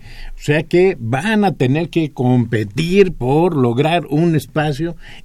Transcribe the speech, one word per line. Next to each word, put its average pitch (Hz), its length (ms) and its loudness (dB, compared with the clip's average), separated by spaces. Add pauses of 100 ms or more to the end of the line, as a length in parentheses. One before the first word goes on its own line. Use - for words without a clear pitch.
(340)
o - 80 -12
sea 151 220 0
que 180 340 4
van 151 460 0
a 180 80 2
tener 139 380 0
que 156 200 0
competir 127 1000 0
por 156 440 0
lograr 143 520 2
un 165 260 2
espacio 151 640 -4 (280)